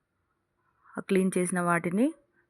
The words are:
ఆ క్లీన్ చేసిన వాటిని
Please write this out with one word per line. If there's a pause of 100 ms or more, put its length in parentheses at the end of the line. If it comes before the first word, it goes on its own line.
(1000)
ఆ
క్లీన్
చేసిన
వాటిని (420)